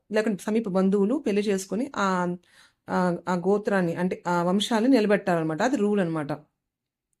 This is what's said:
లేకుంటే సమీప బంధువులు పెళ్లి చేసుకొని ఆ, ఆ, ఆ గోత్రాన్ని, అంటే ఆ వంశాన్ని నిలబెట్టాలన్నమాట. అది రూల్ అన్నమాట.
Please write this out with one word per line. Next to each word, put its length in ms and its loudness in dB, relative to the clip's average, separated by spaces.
లేకుంటే 340 0
సమీప 220 0
బంధువులు 580 2
పెళ్లి 160 0
చేసుకొని 540 -4
ఆ, 400 0
ఆ, 260 0
ఆ 60 0
గోత్రాన్ని, 600 0
అంటే 320 -2
ఆ 160 0
వంశాన్ని 480 2
నిలబెట్టాలన్నమాట. 720 2
అది 140 0
రూల్ 240 0
అన్నమాట. 320 -2